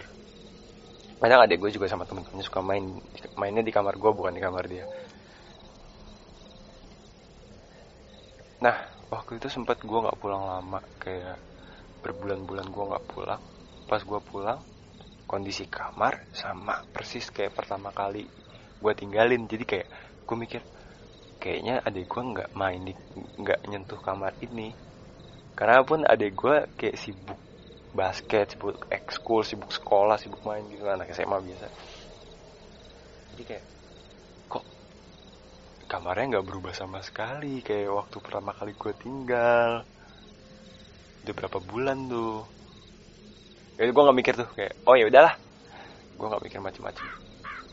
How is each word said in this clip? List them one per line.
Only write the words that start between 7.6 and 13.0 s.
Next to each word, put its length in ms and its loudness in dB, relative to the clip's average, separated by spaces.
Nah, 240 2
waktu 320 -10
itu 80 -6
sempet 320 -2
gue 160 -2
nggak 240 0
pulang 240 -4
lama, 320 -6
kayak 400 -10
berbulan-bulan 640 -8
gue 160 -6
nggak 240 -6